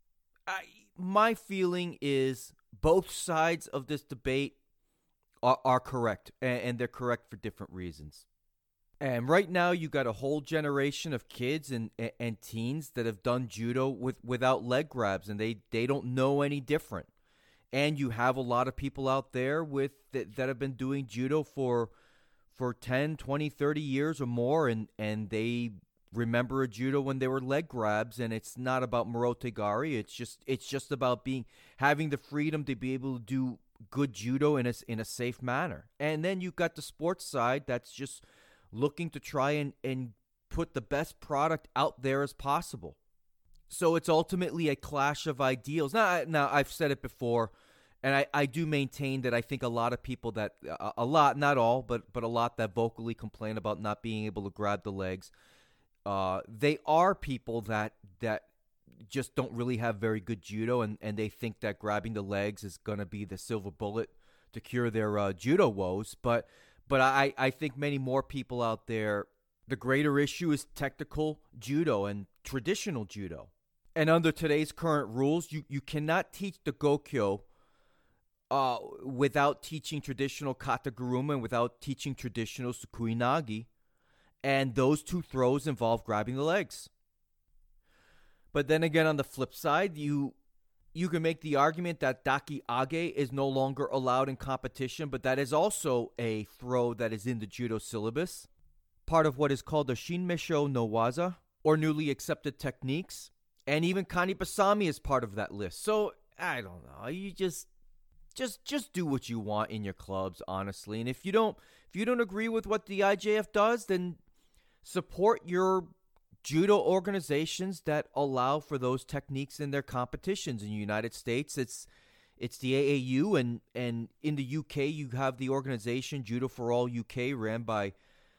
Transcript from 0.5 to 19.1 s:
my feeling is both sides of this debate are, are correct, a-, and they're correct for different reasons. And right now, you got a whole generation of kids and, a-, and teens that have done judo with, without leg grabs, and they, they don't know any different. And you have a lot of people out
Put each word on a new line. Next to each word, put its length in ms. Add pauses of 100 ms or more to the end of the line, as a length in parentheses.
my 360
feeling 680
is 520 (280)
both 300
sides 560
of 200
this 140
debate 540 (880)
are, 220
are 160
correct, 500 (100)
a-, 40
and 340
they're 80
correct 420
for 60
different 380
reasons. 520 (760)
And 260
right 220
now, 220
you 180
got 180
a 60
whole 260
generation 720
of 160
kids 420
and, 300
a-, 180
and 240
teens 540
that 100
have 180
done 260
judo 400
with, 340
without 400
leg 240
grabs, 400
and 100
they, 340
they 140
don't 200
know 360
any 200
different. 460 (640)
And 260
you 120
have 260
a 40
lot 280
of 80
people 320
out 240